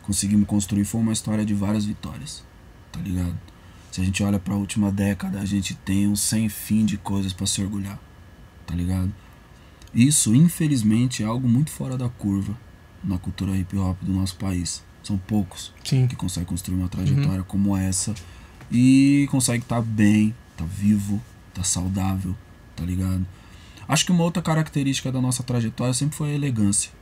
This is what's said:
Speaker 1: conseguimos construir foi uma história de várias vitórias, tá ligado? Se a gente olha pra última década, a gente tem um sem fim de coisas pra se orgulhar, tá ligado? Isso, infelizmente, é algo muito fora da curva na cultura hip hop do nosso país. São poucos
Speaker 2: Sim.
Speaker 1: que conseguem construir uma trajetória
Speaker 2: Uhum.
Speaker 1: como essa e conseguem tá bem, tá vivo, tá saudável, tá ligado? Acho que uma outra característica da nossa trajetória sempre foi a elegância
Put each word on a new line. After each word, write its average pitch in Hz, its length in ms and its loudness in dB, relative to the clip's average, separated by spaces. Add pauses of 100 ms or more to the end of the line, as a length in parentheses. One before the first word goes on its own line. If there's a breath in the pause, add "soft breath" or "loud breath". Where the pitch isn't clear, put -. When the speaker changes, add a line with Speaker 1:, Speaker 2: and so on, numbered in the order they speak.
Speaker 1:
conseguimos 101 460 2
construir 104 380 0
foi 113 160 -4
uma 113 100 0
história 107 340 -2
de 107 80 -2
várias 101 300 0
vitórias, - 580 -10 (480)
tá - 120 -12
ligado? 90 360 -2 (540 loud breath)
Se - 80 -8
a 92 60 0
gente 98 180 0
olha 101 160 2
pra 98 160 -4
última 101 360 0
década, 101 500 -2
a 104 40 -4
gente 95 300 -2
tem 101 320 0
um 104 80 2
sem 110 320 0
fim 107 380 0
de 104 120 0
coisas 98 360 -4
pra 98 120 -6
se - 160 -2
orgulhar, 98 380 -6 (640)
tá 82 80 -8
ligado? 92 400 0 (800 loud breath)
Isso, 117 420 6
infelizmente, 127 880 4
é - 20 0
algo 123 220 0
muito 123 240 4
fora 131 260 -6
da 123 120 -2
curva 98 480 -2 (460)
na 95 140 -2
cultura 95 380 -4
hip 98 220 -2
hop 92 240 0
do 95 100 -4
nosso 95 240 -2
país. 90 480 -4 (200)
São 104 140 -4
poucos 95 540 -4 (140)
Speaker 2:
Sim. 131 220 2
Speaker 1:
que 123 100 -2
conseguem 90 300 -6
construir 90 280 -6
uma 92 140 -2
trajetória 95 500 0
Speaker 2:
Uhum. 95 60 -6
Speaker 1:
como 98 320 0
essa 95 360 -2 (580 loud breath)
e 135 600 6
conseguem 127 300 0
tá 120 200 -2
bem, 107 540 4 (220)
tá 82 80 -6
vivo, 101 560 0 (320)
tá 92 100 -6
saudável, 92 720 -2 (400)
tá 82 80 -6
ligado? 92 420 -2 (640 loud breath)
Acho 143 180 2
que 185 60 0
uma 170 120 4
outra 170 200 -2
característica 143 680 0
da 127 100 -2
nossa 127 220 0
trajetória 123 500 -2
sempre 143 240 -2
foi 147 140 -2
a - 40 -2
elegância 113 560 0 (100)